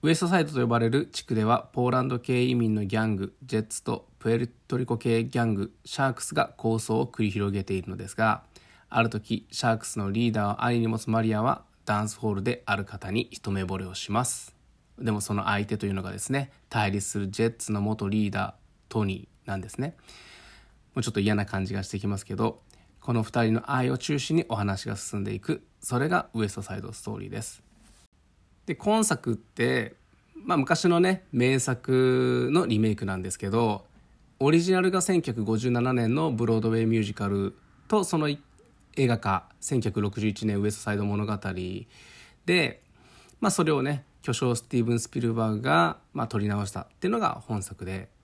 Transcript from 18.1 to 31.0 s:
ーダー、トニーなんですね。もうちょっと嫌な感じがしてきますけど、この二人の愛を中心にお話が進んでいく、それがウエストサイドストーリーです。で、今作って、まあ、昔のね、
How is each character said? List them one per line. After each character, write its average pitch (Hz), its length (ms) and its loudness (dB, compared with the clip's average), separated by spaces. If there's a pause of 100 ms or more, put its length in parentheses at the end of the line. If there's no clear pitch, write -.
ー - 20 -6
ダ 98 80 -4
ー、 92 140 -4 (380)
ト 107 140 0
ニ 95 220 -4 (180)
ー - 20 -12
な 98 80 -4
ん 95 60 -6
で 104 80 -12
す - 80 -12
ね。 151 160 -4 (1000)
も 127 60 -2
う - 20 -2
ち 117 60 -2
ょ - 20 -8
っ - 0 -
と - 80 0
嫌 104 160 4
な 104 100 0
感 98 200 -4
じ 101 100 -6
が 95 80 -4
し - 60 -10
て 98 100 -6
き 95 80 -4
ま 101 100 -2
す - 80 -10
け 101 100 -8
ど、 110 280 -2 (380)
こ 120 120 -2
の 117 100 2
二 117 220 0
人 110 80 4
の 120 180 0
愛 127 180 2
を 131 80 0
中 143 220 -2
心 151 160 -2
に 170 140 2
お 110 80 -2
話 101 320 -2
が 104 80 -4
進 - 220 -6
ん 98 40 -4
で 104 100 -4
い 101 60 -6
く、 - 240 -4 (160)
そ - 180 -2
れ 143 120 2
が - 240 0
ウ 110 100 0
エ 104 60 0
ス - 60 -10
ト 113 60 -8
サ - 140 -10
イ - 60 -8
ド - 100 -10
ス - 100 -16
ト 110 140 -8
ー 104 40 -10
リ 98 80 -10
ー - 20 -12
で 104 120 -8
す。 - 220 -14 (1000)
で、 160 100 -4
今 214 300 2
作 123 280 0
っ - 40 0
て、 - 580 -2 (400)
ま - 200 -2
あ、 - 20 4
昔 160 320 2
の 170 100 4
ね、 185 320 2